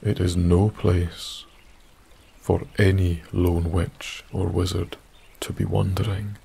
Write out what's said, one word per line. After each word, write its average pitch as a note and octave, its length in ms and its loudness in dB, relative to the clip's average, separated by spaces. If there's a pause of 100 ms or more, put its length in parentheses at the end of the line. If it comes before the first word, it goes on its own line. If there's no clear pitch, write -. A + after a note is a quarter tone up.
It G#2 200 -2
is F2+ 160 0
no F2 340 4
place - 720 -2 (960)
for F2+ 220 0 (160)
any F#2+ 440 2 (100)
lone F2 380 2
witch - 640 -4
or F#2 140 -2
wizard F2+ 500 -2 (440)
to - 120 -8
be G2+ 120 -4
wandering. G2+ 800 -2